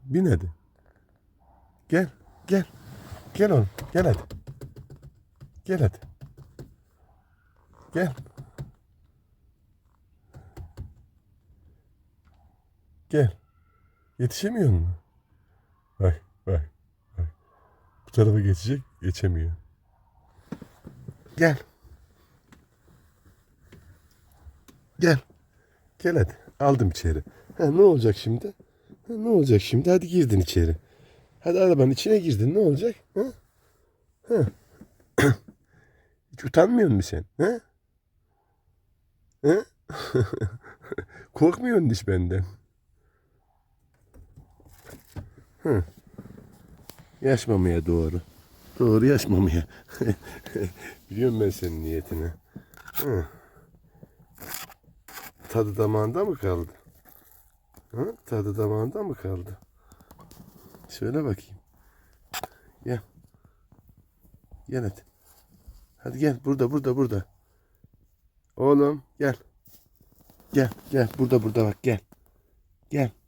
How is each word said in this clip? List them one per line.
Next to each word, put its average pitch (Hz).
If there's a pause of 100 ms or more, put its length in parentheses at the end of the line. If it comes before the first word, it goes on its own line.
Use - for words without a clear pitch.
Bin 143
hadi. 87 (1400)
Gel, 165 (380)
gel. 190 (680)
Gel 208
oğlum, 110 (240)
gel 180
hadi. 117 (1500)
Gel 185
hadi. 113 (2000)
Gel. 165 (4000)
Gel. 139 (840)
Yetişemiyor 196
musun? 87 (1040)
Bak, 90 (260)
bak, 78 (480)
bak. 82 (800)
Bu -
tarafa 107
geçecek, 101 (200)
geçemiyor. 85 (1900)
Gel. 160 (3500)
Gel. 156 (800)
Gel -
hadi. 95 (220)
Aldım 139
içeri. 80 (340)
Ha, 170
ne 156
olacak 127
şimdi? - (540)
Ha, 233
ne 220
olacak 139
şimdi? 143
Hadi 185
girdin 143
içeri. 82 (640)
Hadi 175
arabanın 156
içine 214
girdin. 139
Ne 202
olacak? 190 (180)
Ha? 196 (1040)
Ha. 190 (760)
<clears throat> 139 (960)
Hiç -
utanmıyor 196
musun 95 (140)
sen? 151
Ha? 233 (1800)
Ha? 170 (480)
<laughs> 123 (1080)
Korkmuyor 214
musun 135
hiç -
benden? 92 (3250)
Hı. 113 (1400)
Yaş 131
mamaya 90
doğru. 85 (580)
Doğru 113
yaş 135
mamaya. 90 (320)
<laughs> 127 (1040)
Biliyorum 113
ben 101
senin 82
niyetini. 80 (680)
Hı. 104 (2250)
Tadı 104
damağında 110
mı 185
kaldı? 87 (1200)
Hı? 170 (100)
Tadı 104
damağında 107
mı 196
kaldı? 95 (1300)
Şöyle 131
bakayım. 98 (1300)
Gel. 120 (1700)
Gel 127
hadi. - (920)
Hadi 127
gel. 139
Burada, 135
burada, 135
burada. 113 (1300)
Oğlum 143 (160)
gel. 135 (1160)
Gel, 135 (220)
gel. 123
Burada, 123
burada 110
bak 104
gel. 117 (880)
Gel. 135 (160)